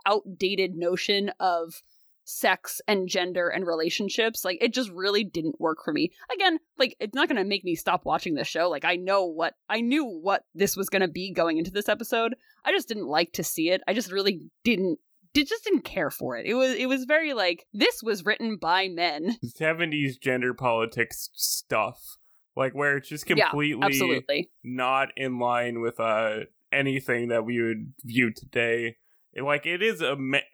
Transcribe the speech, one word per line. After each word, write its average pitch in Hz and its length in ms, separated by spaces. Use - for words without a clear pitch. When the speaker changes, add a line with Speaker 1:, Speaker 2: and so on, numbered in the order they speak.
Speaker 1:
outdated 190 680
notion 190 640
of 170 420
sex - 640
and 196 180
gender 180 420
and 180 180
relationships. 190 800
Like, 185 160
it 233 100
just 254 180
really 202 340
didn't 165 360
work 160 240
for 165 80
me. 147 180
Again, 370 240
like, 269 200
it's 208 160
not 269 140
gonna 233 160
make 202 200
me 175 100
stop 175 320
watching 160 280
this 139 140
show. 170 220
Like, 147 160
I 175 100
know 185 300
what, 165 280
I 220 140
knew 277 220
what 185 400
this 185 220
was 190 120
gonna 190 200
be 185 240
going 165 260
into 170 120
this 202 180
episode. 226 460
I - 80
just 381 160
didn't 208 200
like 160 260
to 175 100
see 160 260
it. 185 160
I 185 60
just 202 180
really 196 380
didn't, 185 340
did, 285 140
just 453 160
didn't 392 200
care 156 260
for 127 280
it. - 80
It 214 80
was, 262 200
it 254 120
was 262 180
very, 302 300
like, 180 400
this 285 280
was 220 220
written 214 320
by 185 320
men. 170 540
Speaker 2:
Seventies 151 720
gender 127 380
politics 117 800
stuff. - 840
Like, 131 160
where 143 240
it's 135 120
just 151 200
Speaker 1:
Yeah, 185 220
Speaker 2:
completely 147 340
Speaker 1:
absolutely. 135 680
Speaker 2:
not 127 540
in 131 220
line 120 420
with, 117 200
uh, 110 400
anything 131 560
that 117 160
we 117 160
would 113 320
view 117 280
today. 117 640
Like, 143 300
it 175 160
is 208 180
a 143 140
me-, 135 260